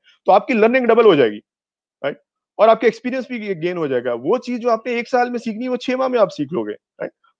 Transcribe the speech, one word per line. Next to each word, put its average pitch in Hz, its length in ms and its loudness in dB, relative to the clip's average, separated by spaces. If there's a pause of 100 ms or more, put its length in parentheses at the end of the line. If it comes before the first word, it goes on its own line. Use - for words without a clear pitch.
(260)
तो 180 60 4
आपकी 262 220 2
learning 233 320 2
double 226 180 4
हो 196 120 6
जाएगी, 113 220 2 (640)
right? 143 160 -8 (380)
और 208 100 6
आपका 226 200 4
experience 247 420 -6
भी 247 80 -8
गे-, 202 200 -6
gain 175 180 -4
हो 160 120 -4
जाएगा। 123 260 -2
वो 147 240 -2
चीज 240 220 -8
जो 240 80 -4
आपने 233 300 -2
एक 240 100 -8
साल 247 220 0
में 240 80 -6
सीखनी 220 240 -8
है, 254 60 -6
वो 247 80 -4
छह 254 200 -4
माह 262 120 -2
में 247 100 -2
आप 196 100 4
सीख 143 240 -8
लोगे, 107 200 -4
राइट? - 400 -14 (280)